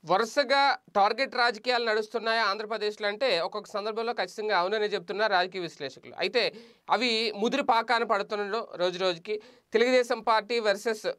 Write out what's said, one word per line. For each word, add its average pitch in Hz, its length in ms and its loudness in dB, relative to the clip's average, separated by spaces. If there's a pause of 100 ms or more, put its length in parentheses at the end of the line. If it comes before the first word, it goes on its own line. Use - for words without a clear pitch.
వరుసగా 254 720 2 (180)
టార్గెట్ 220 400 2
రాజకీయాలు 240 480 0
నడుస్తున్నాయా 220 600 0
ఆంధ్రప్రదేశ్లో 208 640 -4
అంటే 214 320 0
ఒక్కొక్క 190 300 -6
సందర్భంలో 220 420 -4
ఖచ్చితంగా 208 460 -2
అవుననే 208 280 0
చెప్తున్నారు 202 460 -2
రాజకీయ 180 280 0
విశ్లేషకులు. 147 580 -10
అయితే 190 340 0 (380)
అవి 220 460 0
ముదిరి 233 260 0
పాకాన 233 420 2
పడుతుండడం 208 720 -2
రోజు 180 240 -2
రోజుకి. 185 420 -2 (320)
తెలుగుదేశం 240 480 4
పార్టీ 220 400 2
వర్సెస్ 214 460 0 (120)